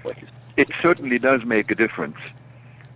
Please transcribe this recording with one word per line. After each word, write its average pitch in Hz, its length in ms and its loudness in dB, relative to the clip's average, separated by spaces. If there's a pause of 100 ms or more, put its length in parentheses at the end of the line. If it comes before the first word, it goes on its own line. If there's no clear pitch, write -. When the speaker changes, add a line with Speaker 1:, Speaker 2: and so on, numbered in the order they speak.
Speaker 1:
please. - 220 -12 (320)
Speaker 2:
it 143 120 2 (120)
certainly 139 380 2
does 127 260 2
make 110 240 0
a 107 60 0
difference. 90 420 -2 (800)